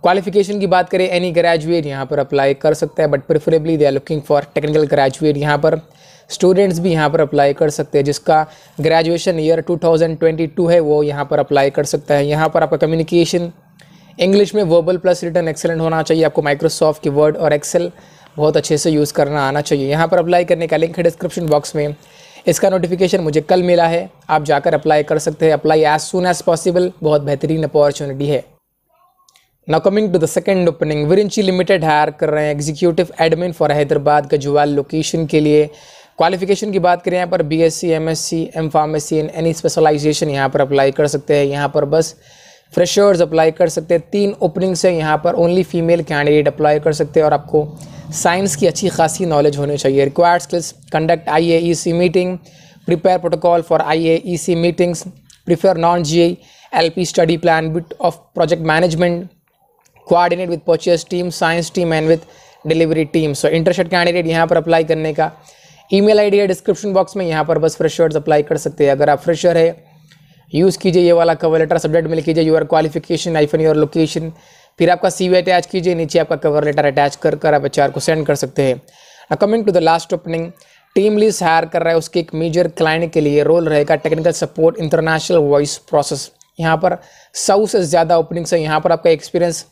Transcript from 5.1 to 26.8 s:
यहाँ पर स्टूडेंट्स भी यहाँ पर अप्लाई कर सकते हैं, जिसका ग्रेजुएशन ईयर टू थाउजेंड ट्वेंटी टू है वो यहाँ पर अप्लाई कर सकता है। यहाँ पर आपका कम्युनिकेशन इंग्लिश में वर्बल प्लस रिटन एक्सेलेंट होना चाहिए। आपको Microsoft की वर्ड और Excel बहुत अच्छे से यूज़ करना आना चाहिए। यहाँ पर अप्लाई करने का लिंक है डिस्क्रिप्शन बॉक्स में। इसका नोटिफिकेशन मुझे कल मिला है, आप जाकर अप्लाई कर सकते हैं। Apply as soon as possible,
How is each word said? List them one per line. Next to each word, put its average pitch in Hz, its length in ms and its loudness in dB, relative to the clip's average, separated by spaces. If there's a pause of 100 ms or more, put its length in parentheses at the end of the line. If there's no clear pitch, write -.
यहाँ 147 200 0
पर 156 220 0 (500)
स्टूडेंट्स 185 500 2
भी 175 120 -2
यहाँ 156 180 0
पर 160 120 0
अप्लाई 143 320 2
कर 151 160 0
सकते 147 280 -4
हैं, 139 80 2
जिसका 156 400 0 (360)
ग्रेजुएशन 165 580 0
ईयर 160 220 0
टू 170 220 -4
थाउजेंड 165 360 2
ट्वेंटी 160 280 0
टू 170 200 -2
है 170 120 6
वो 151 240 2
यहाँ 143 280 -2
पर 147 80 2
अप्लाई 139 300 2
कर 147 160 -2
सकता 147 300 -2
है। 143 120 0
यहाँ 156 220 0
पर 160 140 2
आपका 160 140 -2
कम्युनिकेशन 165 760 0 (680)
इंग्लिश 196 380 2
में 208 80 2
वर्बल 170 340 2
प्लस 175 260 0
रिटन 170 240 -2
एक्सेलेंट 160 340 -2
होना 160 200 0
चाहिए। 160 220 2
आपको 151 180 0
Microsoft 151 600 0
की 151 80 -2
वर्ड 151 260 2
और 151 200 0
Excel 175 320 -2 (480)
बहुत 151 200 0
अच्छे 151 200 0
से 165 140 0
यूज़ 147 220 0
करना 143 340 0
आना 147 140 -2
चाहिए। 139 280 -2
यहाँ 160 180 0
पर 180 100 2
अप्लाई 175 280 2
करने 165 220 0
का 156 100 0
लिंक 165 200 -2
है 175 60 -4
डिस्क्रिप्शन 170 440 -2
बॉक्स 147 280 0
में। 147 200 -4 (520)
इसका 185 220 2
नोटिफिकेशन 185 520 0
मुझे 156 200 0
कल 185 220 0
मिला 175 240 4
है, 170 220 -2 (200)
आप 156 140 0
जाकर 147 300 0
अप्लाई 151 300 2
कर 151 160 -2
सकते 156 260 -2
हैं। 156 120 4
Apply 156 200 2 (100)
as 151 220 0
soon 180 220 -2
as 175 160 -4
possible, 180 420 0 (140)